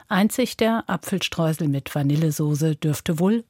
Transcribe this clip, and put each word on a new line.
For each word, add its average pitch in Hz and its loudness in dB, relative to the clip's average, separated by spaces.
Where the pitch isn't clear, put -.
Einzig 214 0
der 226 0
Apfelstreusel 165 -2
mit 139 -4
Vanillesoße 151 0
dürfte 151 -2
wohl 214 2